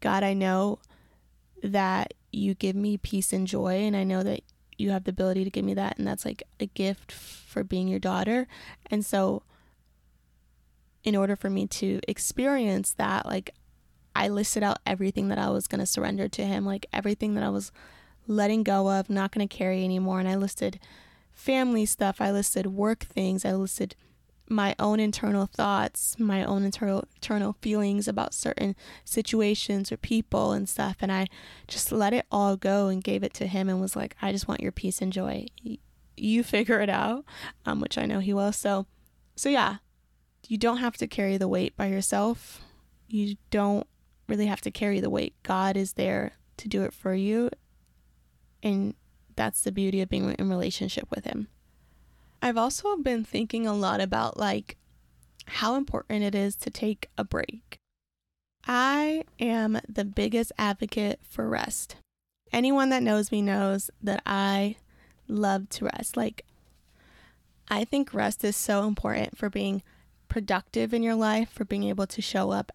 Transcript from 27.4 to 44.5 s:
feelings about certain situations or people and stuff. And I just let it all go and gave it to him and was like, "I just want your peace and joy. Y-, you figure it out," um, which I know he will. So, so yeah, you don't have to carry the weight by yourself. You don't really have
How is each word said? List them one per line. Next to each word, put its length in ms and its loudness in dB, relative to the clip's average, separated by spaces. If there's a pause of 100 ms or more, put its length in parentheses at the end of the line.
feelings 460 0
about 260 -2
certain 400 -2 (300)
situations 880 0
or 40 -2
people 560 0
and 160 0
stuff. 320 -2
And 120 0
I 160 0 (400)
just 240 -4
let 200 4
it 200 2
all 240 4
go 320 2
and 140 0
gave 200 -2
it 120 -2
to 120 -4
him 220 0
and 120 2
was 140 -2
like, 260 -6
"I 120 0
just 160 -2
want 120 -4
your 120 -2
peace 280 -4
and 120 0
joy. 340 -4 (180)
Y-, 140 -8 (380)
you 260 2
figure 380 2
it 100 2
out," 340 0 (400)
um, 160 -2
which 160 -4
I 100 0
know 120 0
he 160 0
will. 180 2
So, 340 0 (500)
so 120 -2
yeah, 280 4 (720)
you 100 0
don't 200 2
have 200 0
to 80 -2
carry 300 0
the 120 0
weight 280 0
by 100 -2
yourself. 760 -2 (460)
You 280 -2 (140)
don't 360 2 (420)
really 180 2
have 160 -2